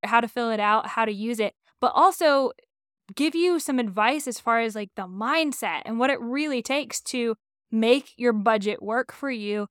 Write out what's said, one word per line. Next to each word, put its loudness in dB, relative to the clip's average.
how 4
to -4
fill -4
it -2
out, 2
how 0
to -4
use -4
it, -2
but 2
also 4
give 0
you 2
some -2
advice 0
as -8
far 0
as, -2
like, -8
the -8
mindset -2
and -4
what 2
it -2
really -2
takes -4
to -2
make 2
your 2
budget 0
work -4
for -8
you -4